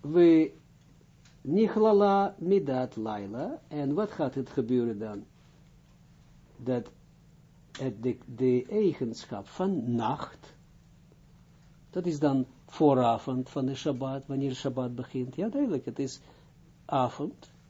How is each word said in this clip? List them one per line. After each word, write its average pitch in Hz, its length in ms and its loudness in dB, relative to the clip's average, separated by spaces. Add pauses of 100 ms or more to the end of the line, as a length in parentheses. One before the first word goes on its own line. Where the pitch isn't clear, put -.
we 160 520 6 (880)
nichlala 202 960 4
midat 143 580 0
laila. 110 720 -8
En 143 260 -4
wat 208 180 -2
gaat 139 240 -4
het 131 140 -6
gebeuren 117 500 0
dan? 104 240 -10 (1300)
Dat 120 340 -4 (800)
het 113 320 -8
de, 123 140 -2 (180)
de 123 340 2
eigenschap 143 800 -2
van 151 480 -2
nacht, - 600 -4 (1300)
dat 180 160 -6
is 160 140 0
dan 135 260 2 (200)
vooravond 127 840 2
van 135 160 -2
de 135 100 -2
Shabbat, 135 500 -4
wanneer 139 280 -4
Shabbat 127 420 -4
begint. 127 400 -6
Ja, 190 120 -2
duidelijk, 226 380 -2
het - 140 -8
is 139 200 -4 (680)
avond. - 680 -4 (180)